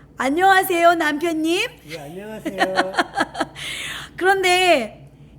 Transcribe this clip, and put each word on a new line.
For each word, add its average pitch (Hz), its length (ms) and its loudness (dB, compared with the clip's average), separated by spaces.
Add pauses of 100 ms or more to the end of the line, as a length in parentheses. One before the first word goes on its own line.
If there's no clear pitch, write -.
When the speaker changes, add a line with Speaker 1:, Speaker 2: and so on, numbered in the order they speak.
(180)
Speaker 1:
안녕하세요, 349 760 4
남편님. 320 680 0 (280)
Speaker 2:
예, - 100 -12
안녕하세요. 196 640 -12
Speaker 1:
<laughs> - 1500 -6
그런데 359 960 2 (280)